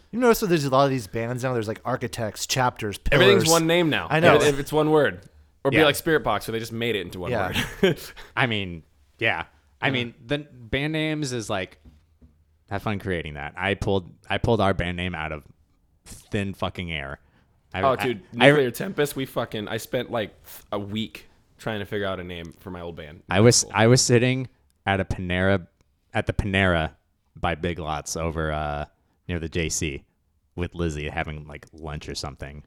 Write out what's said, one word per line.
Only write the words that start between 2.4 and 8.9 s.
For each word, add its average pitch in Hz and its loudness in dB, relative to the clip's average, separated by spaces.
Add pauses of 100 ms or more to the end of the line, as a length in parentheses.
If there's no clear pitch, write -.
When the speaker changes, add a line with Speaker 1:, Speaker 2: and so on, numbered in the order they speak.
Speaker 1:
Chapters, 120 -2
Pillars. - 4
Speaker 2:
Everything's 185 6
one 165 6
name 165 4
now. 98 0
Speaker 1:
I 156 2
know. 160 8
Speaker 2:
If, 135 4 (100)
if 135 -4
it's 139 -6
one 151 2
word, 127 4 (420)
or 139 2
be 135 2
Speaker 3:
Yeah. 156 8
Speaker 2:
like 143 4
Spirit 151 2
Box, 104 0
where 110 -6
they 113 -2
just 110 -8
made 113 -2
it 95 -2
into 87 -10
one 104 -6
Speaker 1:
Yeah. 95 -2 (300)
Speaker 2:
word. 180 4 (200)
<laughs> - -12
Speaker 3:
I 123 2
mean, 95 -4 (360)